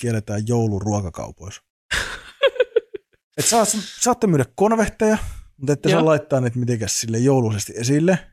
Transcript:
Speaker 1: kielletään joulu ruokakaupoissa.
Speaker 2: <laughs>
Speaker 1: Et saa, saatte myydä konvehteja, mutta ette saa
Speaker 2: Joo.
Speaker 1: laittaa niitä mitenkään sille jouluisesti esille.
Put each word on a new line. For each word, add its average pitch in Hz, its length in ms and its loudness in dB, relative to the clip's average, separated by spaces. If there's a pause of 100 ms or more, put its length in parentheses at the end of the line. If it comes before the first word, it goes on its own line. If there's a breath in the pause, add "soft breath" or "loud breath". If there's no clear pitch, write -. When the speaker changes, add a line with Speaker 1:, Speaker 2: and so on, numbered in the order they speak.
Speaker 1:
kielletään 107 460 -4
joulu 110 320 0
ruokakaupoissa. 101 840 -6 (340)
Speaker 2:
<laughs> - 1400 -4
Speaker 1:
Et 147 80 -2
saa, 220 200 4 (360)
saatte 233 260 2
myydä 143 180 4 (100)
konvehteja, 214 600 2 (400 loud breath)
mutta 139 160 0
ette 143 160 0
saa 160 100 4
Speaker 2:
Joo. 160 60 2
Speaker 1:
laittaa 147 360 2
niitä 123 180 -2
mitenkään 117 300 -2
sille 113 280 -4
jouluisesti 120 580 2
esille. 147 440 2 (140)